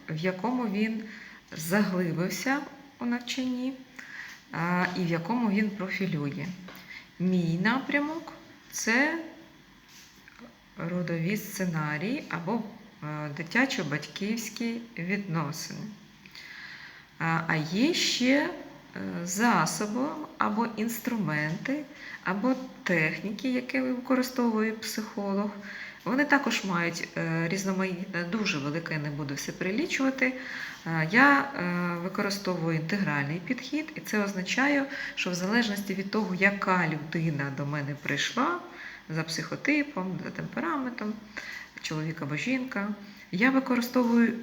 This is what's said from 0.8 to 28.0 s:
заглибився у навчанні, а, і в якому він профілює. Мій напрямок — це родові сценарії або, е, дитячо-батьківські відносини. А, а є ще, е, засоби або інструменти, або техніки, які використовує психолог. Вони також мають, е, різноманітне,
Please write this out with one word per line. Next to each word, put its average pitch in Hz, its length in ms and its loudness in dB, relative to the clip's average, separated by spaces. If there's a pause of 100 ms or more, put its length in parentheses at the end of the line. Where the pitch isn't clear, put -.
заглибився 180 1080 2 (400)
у 240 60 -4
навчанні, 254 680 -2 (800)
а, 175 340 0 (120)
і - 20 -4
в 175 80 2
якому 202 420 2
він 208 200 4
профілює. 165 760 -2 (760)
Мій 175 440 4
напрямок — 285 680 0 (380)
це 294 480 2 (1600)
родові 170 600 0
сценарії 170 920 -2
або, 180 320 -2 (420)
е, 151 340 -6
дитячо-батьківські 220 1400 -2 (200)
відносини. 170 840 -2 (1400)
А, 165 280 2
а 160 80 2
є 190 380 2
ще, 277 560 4 (460)
е, 185 300 -6
засоби 214 840 2 (300)
або 214 280 2 (100)
інструменти, 214 1080 0 (400)
або 208 320 2 (280)
техніки, 185 680 2
які 247 300 0
використовує 247 880 2
психолог. 208 800 -2 (540)
Вони 262 200 2
також 285 380 2
мають, 170 440 0 (100)
е, 165 300 0
різноманітне, 185 760 0